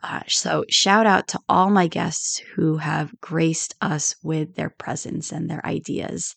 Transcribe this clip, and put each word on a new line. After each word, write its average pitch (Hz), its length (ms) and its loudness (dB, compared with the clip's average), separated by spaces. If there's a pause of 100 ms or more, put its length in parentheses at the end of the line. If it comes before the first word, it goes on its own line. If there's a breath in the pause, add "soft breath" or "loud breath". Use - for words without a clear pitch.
Uh, - 240 -6
so 160 420 0
shout 208 360 4
out 196 220 4
to - 120 -6 (100)
all 185 200 6
my 196 180 6
guests 170 520 -4 (160)
who 160 220 2
have 151 420 -4
graced 165 640 -2
us 143 420 -2
with 160 320 -2
their 160 140 -4
presence - 640 -8
and 165 180 -4
their - 160 -6
ideas. - 720 -6